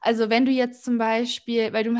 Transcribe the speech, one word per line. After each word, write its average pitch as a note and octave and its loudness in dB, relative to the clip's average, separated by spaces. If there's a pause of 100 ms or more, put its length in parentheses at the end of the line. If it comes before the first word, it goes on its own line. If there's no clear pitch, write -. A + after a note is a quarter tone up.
Also A3 0
wenn A#3 2
du C4+ 2
jetzt B3 -2
zum A#3+ 0
Beispiel, A3+ -2
weil A3 0
du A#3 0